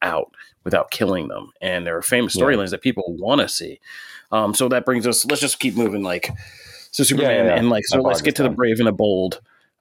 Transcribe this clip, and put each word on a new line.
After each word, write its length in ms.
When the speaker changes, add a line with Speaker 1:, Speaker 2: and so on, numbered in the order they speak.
Speaker 1:
out 320
without 260
killing 380
them. 220
And 260
there 120
are 40
famous 320
Speaker 2:
Yeah. 100
Speaker 1:
storylines 260
that 100
people 240
wanna 280
see. 320
Um, 220
so 160
that 160
brings 200
us, 200
let's 160
just 180
keep 160
moving, 260
like, 280
so 120
Superman 260
Speaker 2:
Yeah, 120
yeah, 80
yeah. 80
Speaker 1:
and, 120
like, 160
so 120
Speaker 2:
I 100
Speaker 1:
let's 140
get 140
to 60
the 60
Speaker 2:
apologize. 80
Speaker 1:
Brave 240
and 80
the 40
Bold. 480